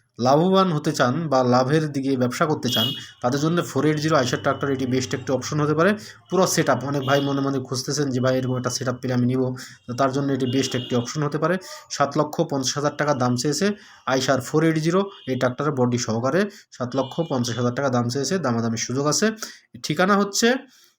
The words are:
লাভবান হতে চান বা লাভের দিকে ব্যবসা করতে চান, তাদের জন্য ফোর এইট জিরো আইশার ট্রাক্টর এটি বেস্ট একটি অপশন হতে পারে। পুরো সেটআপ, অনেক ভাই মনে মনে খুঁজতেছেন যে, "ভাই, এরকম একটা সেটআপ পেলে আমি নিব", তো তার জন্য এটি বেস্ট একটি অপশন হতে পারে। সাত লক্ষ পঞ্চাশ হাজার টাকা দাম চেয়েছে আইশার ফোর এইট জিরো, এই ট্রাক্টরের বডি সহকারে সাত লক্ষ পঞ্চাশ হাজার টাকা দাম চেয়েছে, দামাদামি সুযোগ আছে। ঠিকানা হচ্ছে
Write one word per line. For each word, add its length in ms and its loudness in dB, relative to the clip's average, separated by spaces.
লাভবান 520 4
হতে 200 0
চান 360 0
বা 140 4
লাভের 500 2
দিকে 240 0
ব্যবসা 300 0
করতে 220 -2
চান, 180 0
তাদের 180 0
জন্য 220 2
ফোর 240 0
এইট 100 2
জিরো 200 2
আইশার 260 2
ট্রাক্টর 280 -2
এটি 160 -2
বেস্ট 280 -2
একটি 180 -4
অপশন 280 -2
হতে 140 2
পারে। 220 2
পুরো 160 4
সেটআপ, 380 2
অনেক 180 -2
ভাই 180 2
মনে 200 0
মনে 180 0
খুঁজতেছেন 520 -4
যে, 100 -2
"ভাই, 180 2
এরকম 180 -2
একটা 140 -2
সেটআপ 320 -4
পেলে 120 -2
আমি 120 2
নিব", 280 0
তো 80 -8
তার 180 2
জন্য 200 0
এটি 140 -2
বেস্ট 280 0
একটি 220 -2
অপশন 260 -2
হতে 160 -2
পারে। 200 0
সাত 280 0
লক্ষ 320 0
পঞ্চাশ 240 -2
হাজার 220 -2
টাকা 180 0
দাম 220 2
চেয়েছে 380 0
আইশার 340 2
ফোর 240 0
এইট 140 2
জিরো, 320 0
এই 100 -2
ট্রাক্টরের 360 -2
বডি 260 2
সহকারে 520 0
সাত 240 -6
লক্ষ 320 -4
পঞ্চাশ 280 -2
হাজার 180 0
টাকা 140 0
দাম 200 0
চেয়েছে, 300 -2
দামাদামি 380 -2
সুযোগ 300 -2
আছে। 240 2
ঠিকানা 340 2
হচ্ছে 380 2